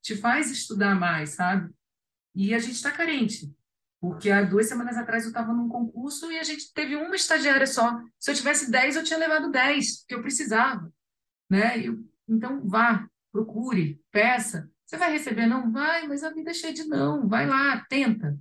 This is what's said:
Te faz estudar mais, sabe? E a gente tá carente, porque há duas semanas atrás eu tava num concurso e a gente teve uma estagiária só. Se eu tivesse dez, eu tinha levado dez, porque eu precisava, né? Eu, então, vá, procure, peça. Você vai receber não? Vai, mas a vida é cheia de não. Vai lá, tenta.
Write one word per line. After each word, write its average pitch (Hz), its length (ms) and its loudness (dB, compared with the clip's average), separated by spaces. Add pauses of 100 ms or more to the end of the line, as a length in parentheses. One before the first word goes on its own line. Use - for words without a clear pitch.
Te 208 140 -8
faz 262 360 0
estudar 196 440 0
mais, 160 360 0
sabe? 180 380 0 (640)
E 196 180 2
a 226 60 2
gente 247 220 -4
tá 294 100 -2
carente, 277 600 -2 (480)
porque 180 300 -2
há 202 140 6
duas 196 240 4
semanas 233 280 -4
atrás 226 300 -2
eu 226 80 -8
tava 233 200 -2
num 240 140 0
concurso 240 640 -6
e 320 60 -6
a 320 60 -6
gente 302 300 -8
teve 294 220 -4
uma 349 200 -4
estagiária 277 500 4
só. 240 340 2 (200)
Se - 120 -2
eu 277 40 0
tivesse 285 340 0
dez, 262 260 4
eu 320 80 -2
tinha 320 140 0
levado 311 340 2
dez, 269 480 2
porque - 160 -12
eu 226 60 -6
precisava, 233 680 0 (580)
né? 226 300 4
Eu, - 260 -4 (240)
então, 254 380 0
vá, 220 400 2 (240)
procure, 214 680 -2 (120)
peça. 220 580 0 (160)
Você 320 120 -12
vai 339 140 2
receber 233 360 0
não? 240 240 2
Vai, 311 360 0
mas 285 160 -6
a 320 60 -6
vida 320 220 -8
é - 20 -6
cheia 330 200 -6
de 320 120 -10
não. 285 420 0
Vai 247 200 0
lá, 269 420 2
tenta. 226 520 0